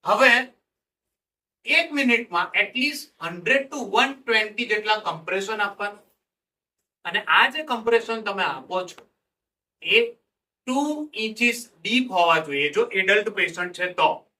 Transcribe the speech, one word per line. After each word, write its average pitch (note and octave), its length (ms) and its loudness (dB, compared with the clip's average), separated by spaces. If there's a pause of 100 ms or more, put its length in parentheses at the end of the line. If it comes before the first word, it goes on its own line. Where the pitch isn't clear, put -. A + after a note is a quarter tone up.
હવે B3 480 4 (1120)
એક D#4+ 260 2
મિનિટમાં A#3 600 0
at G#3 220 -2
least C#4+ 340 -4 (140)
હન્ડ્રેડ G3 480 -2
to D4+ 100 -8
વન B3 420 0
ટ્વેન્ટી A3 440 -2
જેટલા G#3+ 320 0
કમ્પ્રેશન G3 640 -6
આપવાના. G3+ 380 -6 (1040)
અને G3 240 -4
આ A#3+ 220 6
જે D#4 140 -6
કમ્પ્રેશન A3+ 580 0
તમે G3 220 -4
આપો E3 420 -4
છો - 240 -20 (720)
એ A3+ 320 2 (520)
ટુ D4 480 -2
ઇન્ચીસ A3 580 -4 (100)
ડીપ A#3+ 300 -2
હોવા E3+ 280 4
જોઈએ, D3 320 -2
જો A3 200 0
એડલ્ટ G3+ 380 2
પેશન્ટ F3+ 440 -4
છે F3+ 200 -6
તો. D#3+ 460 0